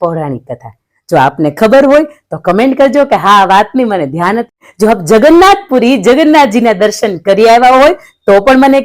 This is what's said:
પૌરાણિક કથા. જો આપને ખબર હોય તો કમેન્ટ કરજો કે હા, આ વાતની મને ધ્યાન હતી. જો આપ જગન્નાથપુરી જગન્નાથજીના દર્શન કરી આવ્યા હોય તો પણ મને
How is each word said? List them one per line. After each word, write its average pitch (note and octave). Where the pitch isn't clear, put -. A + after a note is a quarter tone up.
પૌરાણિક D#3
કથા. A#2+
જો E3
આપને C#3+
ખબર C4
હોય D4+
તો D#3+
કમેન્ટ A#3
કરજો C#4
કે G3
હા, G3+
આ F#3
વાતની G#3+
મને F3
ધ્યાન F3+
હતી. -
જો G#3+
આપ G3+
જગન્નાથપુરી D4
જગન્નાથજીના B3
દર્શન G#3
કરી G3+
આવ્યા B3+
હોય E4
તો G3
પણ C4
મને C4+